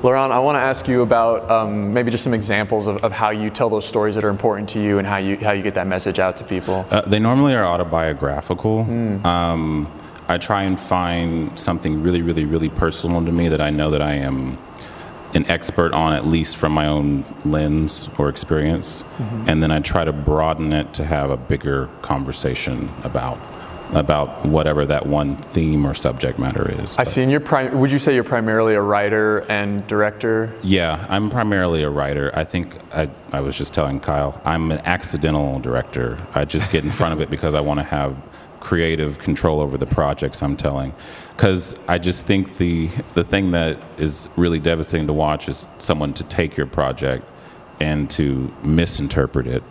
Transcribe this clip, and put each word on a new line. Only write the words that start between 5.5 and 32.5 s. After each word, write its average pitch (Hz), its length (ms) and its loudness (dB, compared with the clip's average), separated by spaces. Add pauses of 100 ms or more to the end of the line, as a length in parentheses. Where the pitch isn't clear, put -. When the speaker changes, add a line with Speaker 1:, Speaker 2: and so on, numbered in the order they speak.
Speaker 1:
you 98 100 -2
get 101 120 0
that 92 120 0
message 92 320 -2
out 92 180 2
to - 60 -12
people. 95 480 -2
Speaker 2:
Uh, 104 100 4
they 104 180 2
normally 131 360 4
are 110 100 2
autobiographical. 82 1200 0
Speaker 1:
Mm. 110 400 -2
Speaker 2:
Um, 80 640 0 (360)
I 87 100 0
try 98 260 0
and 95 160 0
find 85 760 -2
something 80 440 0
really, 87 220 2
really, 80 220 0
really 78 240 0
personal 85 540 0
to 82 80 0
me 85 180 4
that 76 120 2
I 73 80 2
know 76 220 0
that 73 100 2
I 73 140 0
am 65 420 -2 (800)
an 80 120 2
expert 85 460 0
on, 80 200 2
at 69 120 0
least 80 320 2
from 78 140 2
my 76 160 2
own 73 380 2 (180)
lens 76 640 0 (100)
or 73 120 2
experience. 78 720 -2
Speaker 1:
Mm-hmm. 113 460 -6
Speaker 2:
And 78 120 2
then 80 80 2
I 78 120 2
try 85 240 0
to 76 80 0
broaden 78 600 0
it 76 220 -2
to 78 80 -4
have 73 260 0
a 67 80 0
bigger 69 520 -2 (120)
conversation 65 880 -4 (140)
about, 62 340 -4 (540)
about 73 540 2
whatever 76 400 4
that 71 200 0
one 71 300 0
theme 78 500 0
or 69 80 0
subject 65 460 -2
matter - 320 -2 (100)
is. - 140 -6
Speaker 1:
I - 40 0
Speaker 2:
But 127 100 2
Speaker 1:
see. 131 120 2
And 131 80 4
you're 147 120 4
prim-, 135 380 0
would 127 120 4
you 143 80 4
say 135 160 4
you're 120 80 4
primarily 110 520 2
a 101 60 4
writer 104 580 2 (100)
and 101 380 0
director? 110 680 0 (100)
Speaker 2:
Yeah, 87 460 2
I'm 104 200 0
primarily 95 540 2
a 73 60 0
writer. 71 440 0
I 78 120 0
think - 280 -4 (200)